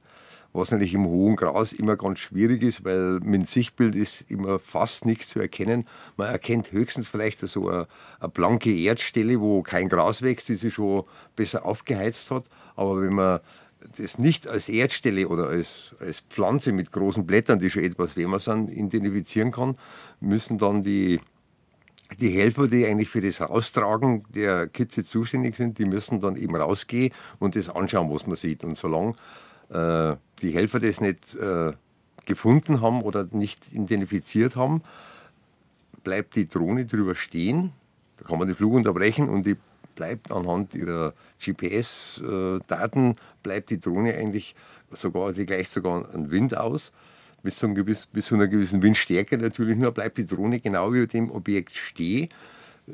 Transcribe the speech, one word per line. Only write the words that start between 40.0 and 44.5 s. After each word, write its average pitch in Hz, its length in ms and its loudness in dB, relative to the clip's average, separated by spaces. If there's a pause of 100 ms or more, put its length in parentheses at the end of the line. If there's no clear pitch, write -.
anhand 90 420 -2
ihrer 82 400 -4 (260)
G-P-S-Daten, 95 1700 -2
äh, 110 40 0 (280)
bleibt 98 260 -6
die 104 100 -2
Drohne 101 360 0
eigentlich 107 400 -4 (360)